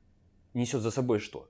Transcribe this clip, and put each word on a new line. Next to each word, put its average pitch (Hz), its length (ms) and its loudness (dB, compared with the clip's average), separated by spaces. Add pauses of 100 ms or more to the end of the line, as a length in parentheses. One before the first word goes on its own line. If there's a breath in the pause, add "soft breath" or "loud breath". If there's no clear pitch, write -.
(540)
несет 123 280 0
за 110 80 0
собой 123 300 2
что? - 300 -12